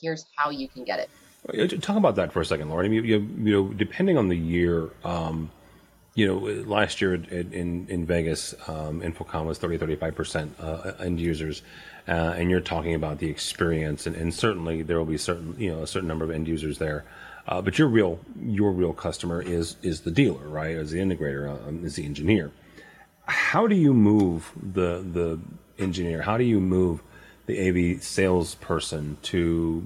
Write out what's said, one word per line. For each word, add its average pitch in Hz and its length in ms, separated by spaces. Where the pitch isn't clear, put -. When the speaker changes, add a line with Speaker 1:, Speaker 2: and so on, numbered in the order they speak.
Speaker 1:
here's 160 320
how 147 160
you 135 160
can 127 160
get - 160
it. - 100
Speaker 2:
Uh, - 280
talk 202 200
about 151 200
that 87 160
for 90 80
a 78 40
second, 76 240
Lauren. 87 180
I - 20
mean, 110 160
you, 110 140
you, 104 100
you 104 80
know, 101 200
depending 151 460
on 101 100
the 87 80
year, 85 540
um, 80 480
you 107 100
know, 95 120
last 104 320
year 95 140
at, 85 180
at, 87 200
in, 87 360
in 87 160
Vegas, 80 500
um, 78 340
InfoComm 82 460
was 80 120
thirty, 85 200
thirty-five 78 380
percent, 78 420
uh, 80 400
end 90 220
users, 78 420
uh, 85 280
and 87 140
you're 90 100
talking 82 340
about 78 240
the 80 100
experience, 78 800
and, 82 80
and 82 180
certainly 82 480
there 82 160
will 82 60
be 78 140
certain, 85 380
you 101 140
know, 80 140
a - 20
certain 92 220
number 80 160
of 80 60
end 80 160
users 76 320
there, 76 260
uh, 90 120
but 98 200
your 156 80
real, 98 320
your 104 300
real 90 220
customer 85 500
is, 85 400
is 82 200
the 85 100
dealer, 85 360
right? 78 280
Is 78 160
the 87 80
integrator, 73 500
um, 82 180
is 73 120
the 82 80
engineer. 76 480
How - 400
do 208 80
you 151 180
move 104 640
the, 90 460
the 85 380
engineer? 85 400
How 107 160
do 127 60
you 110 160
move 92 420
the 95 120
A 92 140
V 87 260
salesperson 82 1200
to 82 640